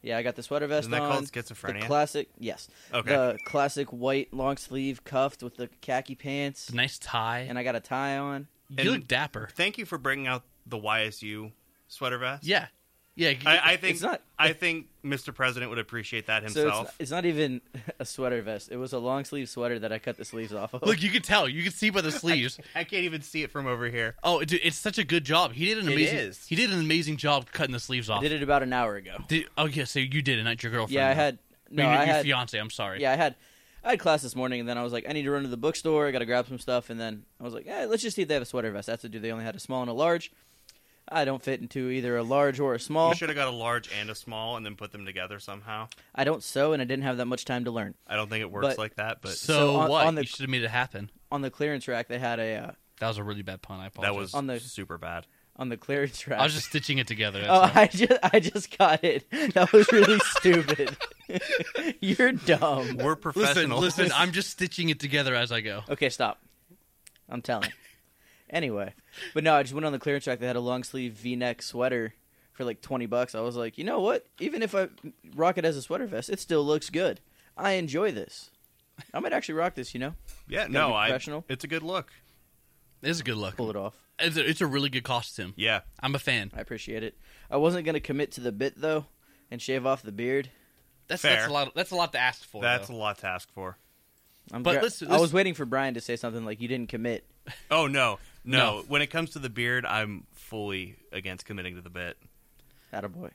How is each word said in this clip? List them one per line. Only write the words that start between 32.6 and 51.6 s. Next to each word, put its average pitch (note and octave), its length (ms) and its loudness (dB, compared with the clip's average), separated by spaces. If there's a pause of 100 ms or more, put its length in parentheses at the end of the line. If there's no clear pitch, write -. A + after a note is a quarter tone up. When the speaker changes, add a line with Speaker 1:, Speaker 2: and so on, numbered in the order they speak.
Speaker 3:
sorry. G2 300 -6
Speaker 1:
yeah, C3+ 120 4
I C3+ 40 4
had, D#3 200 2 (480)
I A#3 60 0
had C4 100 4
class D3+ 220 4
this B2+ 120 -10
morning, B2+ 240 -2
and A#2+ 100 -6
then A#2+ 80 -2
I A#2+ 60 -2
was A#2+ 100 -4
like, A#2+ 160 -4
"I C#3+ 40 -4
need D3+ 100 -2
to C#3 80 -2
run C#3+ 120 0
to C#3 60 -4
the A#2+ 100 -4
bookstore. D3+ 500 2
I - 20 0
gotta B2+ 160 -2
grab B2 220 2
some B2 100 -10
stuff." B2 320 -2
And A2+ 80 -8
then A2 260 -8 (140)
I A#2+ 60 -14
was A#2+ 100 -8
like, - 140 -10
"Eh, G4 180 -4
let's A3 160 0
just A3+ 140 -4
see G3 60 0
if D3+ 60 0
they D3+ 60 2
have C3+ 80 2
a A#2 40 -8
sweater A2+ 240 -2
vest." G2+ 160 -6
That's A#2 160 -6
what A#2 100 -12
do. A2 80 -10
They A2+ 100 -4
only A2+ 140 -6
had A2 100 -6
a G2 60 -14
small C3 220 -4
and A#2+ 80 -4
a A#2 40 -4
large. E3 380 2 (760)
I D#3 200 2
don't C3+ 160 -2
fit C3+ 180 -2
into B2+ 300 -4
either B2 260 0
a A#2 60 0
large C3+ 380 2
or C#3 140 2
a A#2 60 -4
small. D#3+ 300 2
Speaker 2:
You E3+ 60 4
should E3+ 120 -4
have D3+ 80 -2
got C#3 120 0
a - 80 -2
large A#2 340 -2 (100)
and G#2 80 -6
a G#2+ 60 -8
small A2+ 420 -8
and A2+ 80 -8
then G#2 100 -10
put G#2 160 -12
them G2+ 140 -14
together F#2+ 340 -8
somehow. G#2+ 500 -10 (260)
Speaker 1:
I C3+ 100 2
don't C#3+ 180 0
sew, C#3+ 300 2
and D3 80 0
I B2+ 60 -2
didn't C3+ 180 -2
have B2+ 140 -2
that B2 80 -2
much B2 180 -4
time B2 220 -4
to B2 40 -4
learn. A2 240 -6 (120)
Speaker 2:
I G#2 100 -4
don't G#2+ 140 -2
think A2 100 -2
it G2+ 100 -6
works G2+ 180 0
Speaker 1:
But C3 100 0
Speaker 2:
like G#2+ 160 -6
that, A2 260 -6
but F#2 120 -8
Speaker 3:
So - 200 -2
Speaker 1:
So C#3+ 240 6
on, D#3 140 4
Speaker 3:
what? D3+ 160 6
Speaker 1:
on D#3+ 80 4
the D3+ 80 0
Speaker 3:
You A#2+ 60 -4
should - 120 -10
have C3+ 100 -6
made B2+ 140 0
it A2 60 0
happen. A2+ 400 -2 (200)
Speaker 1:
on C#3+ 120 -2
the C3+ 80 -4
clearance D3 360 -4